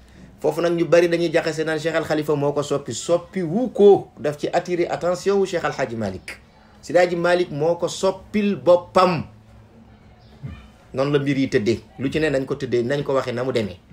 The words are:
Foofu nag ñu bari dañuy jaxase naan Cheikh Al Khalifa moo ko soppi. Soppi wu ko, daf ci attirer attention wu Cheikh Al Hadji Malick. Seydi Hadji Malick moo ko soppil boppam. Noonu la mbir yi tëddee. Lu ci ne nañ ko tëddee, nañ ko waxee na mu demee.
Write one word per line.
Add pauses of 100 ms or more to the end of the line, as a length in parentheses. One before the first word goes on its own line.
(400)
Foofu
nag
ñu
bari
dañuy
jaxase
naan
Cheikh
Al
Khalifa
moo
ko
soppi.
Soppi
wu
ko, (100)
daf
ci
attirer
attention
wu
Cheikh
Al
Hadji
Malick. (400)
Seydi
Hadji
Malick
moo
ko
soppil
boppam. (1700)
Noonu
la
mbir
yi
tëddee. (180)
Lu
ci
ne
nañ
ko
tëddee,
nañ
ko
waxee
na
mu
demee. (140)